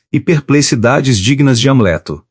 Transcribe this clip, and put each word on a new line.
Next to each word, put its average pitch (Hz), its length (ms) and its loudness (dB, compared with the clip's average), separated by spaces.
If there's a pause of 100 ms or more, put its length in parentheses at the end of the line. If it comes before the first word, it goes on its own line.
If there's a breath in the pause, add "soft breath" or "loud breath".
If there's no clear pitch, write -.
(140)
e 135 60 -2
perplexidades 139 1000 0
dignas 131 420 0
de 127 80 0
Hamleto. 92 640 -2